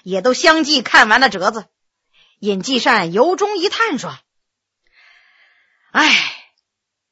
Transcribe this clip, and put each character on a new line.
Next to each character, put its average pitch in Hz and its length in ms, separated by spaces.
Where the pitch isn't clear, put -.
也 190 200
都 254 100
相 320 320
继 285 160
看 247 280
完 226 120
了 262 80
折 196 220
子。 220 160
尹 196 220
继 254 160
善 214 340
由 285 240
衷 403 220
一 349 100
叹 403 300
说： 160 200
哎， 294 180